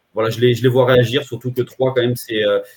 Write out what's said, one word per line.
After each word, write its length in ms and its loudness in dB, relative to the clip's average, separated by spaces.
Voilà, 160 -2
je 100 -6
les, 140 4
je 80 -4
les 80 2
vois 160 2
réagir, 380 2
surtout 280 -10
que 100 -4
Troyes, 340 -4
quand 60 2
même, 140 -2
c'est, 280 -6
euh, 160 0